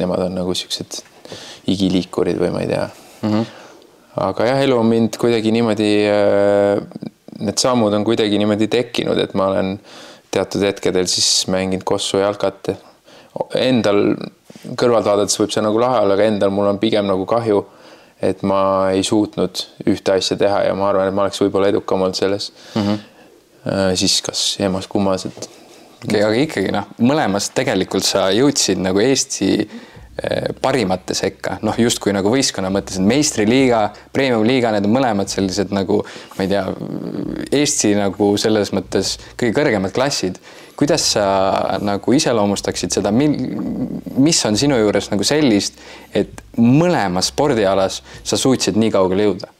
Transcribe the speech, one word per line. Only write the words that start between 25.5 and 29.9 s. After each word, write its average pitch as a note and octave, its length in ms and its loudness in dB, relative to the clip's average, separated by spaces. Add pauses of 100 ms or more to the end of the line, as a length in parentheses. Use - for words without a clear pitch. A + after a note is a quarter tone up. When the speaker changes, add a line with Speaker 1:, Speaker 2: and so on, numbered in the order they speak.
Speaker 2:
Okei, G#2 240 -2
aga G#2+ 160 2
ikkagi, A#2 320 -2
noh, - 160 -4 (160)
mõlemas A#2+ 460 2 (100)
tegelikult G2+ 480 0
sa F#2+ 240 2
jõudsid A2+ 480 2
nagu F#2+ 240 0
Eesti, B2+ 460 0 (180)
äh, - 880 -8 (100)